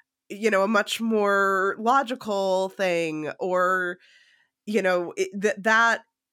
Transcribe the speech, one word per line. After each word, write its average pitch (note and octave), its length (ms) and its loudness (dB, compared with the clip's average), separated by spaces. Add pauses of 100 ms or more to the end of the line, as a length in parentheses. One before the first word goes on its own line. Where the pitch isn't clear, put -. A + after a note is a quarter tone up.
(300)
you G#3 220 -2
know, F#3+ 120 2
a G3 40 2
much G#3+ 340 0
more G3 800 0
logical G#3+ 880 0
thing, E3+ 720 -2
or, F3+ 580 0 (720)
you G#3+ 140 0
know, F3+ 360 0
it, F#3+ 120 -2 (120)
th-, G#3 180 0
that A3+ 460 2 (280)